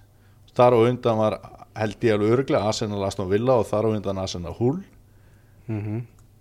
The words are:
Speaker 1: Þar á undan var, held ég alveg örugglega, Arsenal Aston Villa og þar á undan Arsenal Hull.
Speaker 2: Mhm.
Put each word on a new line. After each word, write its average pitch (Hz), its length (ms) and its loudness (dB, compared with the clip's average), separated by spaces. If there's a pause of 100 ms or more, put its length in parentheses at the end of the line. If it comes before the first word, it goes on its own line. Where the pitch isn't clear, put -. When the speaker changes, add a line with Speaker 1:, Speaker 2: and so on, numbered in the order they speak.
(560)
Speaker 1:
Þar 123 200 6
á - 40 6
undan 120 400 2
var, 107 160 0 (400)
held 107 240 -4
ég 110 160 2
alveg 104 160 2
örugglega, 135 320 0
Arsenal 104 400 -2
Aston 95 240 -4
Villa 120 320 2
og 101 80 -2
þar 110 200 0
á - 40 2
undan 98 280 -4
Arsenal 87 360 -8
Hull. 135 240 0 (880)
Speaker 2:
Mhm. 107 320 -6 (400)